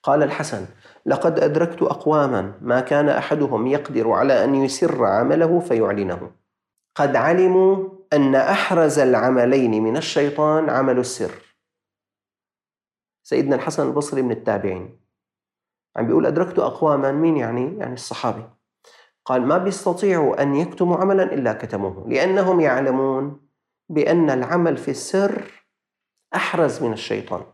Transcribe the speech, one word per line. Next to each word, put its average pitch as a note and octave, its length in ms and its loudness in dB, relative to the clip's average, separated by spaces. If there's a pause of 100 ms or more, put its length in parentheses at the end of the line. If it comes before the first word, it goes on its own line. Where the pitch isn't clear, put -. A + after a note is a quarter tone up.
قال D3 200 2
الحسن: A#2 440 -4 (400)
"لقد D#3 320 0
أدركت D#3+ 440 0
أقواما C3 760 0
ما A#2+ 200 0
كان D3 280 0
أحدهم C3 580 0
يقدر B2 440 -2
على A2+ 340 2
أن C#3 100 2
يسر C3+ 500 0
عمله D#3 560 2
فيعلنه، G2+ 720 -2 (640)
قد C#3 220 0
علموا F#3 720 4 (240)
أن C#3 220 4
أحرز D#3 640 2
العملين B2 840 2
من A2 140 0
الشيطان D3+ 760 0
عمل B2+ 280 2
السر." - 340 -4 (1900)
سيدنا C3+ 340 0
الحسن C#3 300 -4
البصري C#3 360 -2
من B2 80 -2
التابعين G2 680 -4 (1000)
عم A#2 100 -2
بيقول: C3+ 200 2
"أدركت E3 320 0
أقواما"، C#3 540 0
مين D#3 240 2
يعني؟ B2 420 -4
يعني A#2+ 160 -8
الصحابة. A#2 640 -8 (680)
قال: B2+ 220 0
"ما D#3 120 2
بيستطيعوا F3+ 840 0
أن C#3 120 0
يكتموا F3 420 0
عملاً F#3+ 260 2
إلا B2 300 -2
كتموه، G2 560 -8
لأنهم F#3 520 2
يعلمون C3+ 800 0 (480)
بأن D#3 420 2
العمل C#3+ 460 0
في - 140 -8
السر - 720 -4 (720)
أحرز - 480 -2
من A#2 100 -2
الشيطان." G#2 500 -8 (120)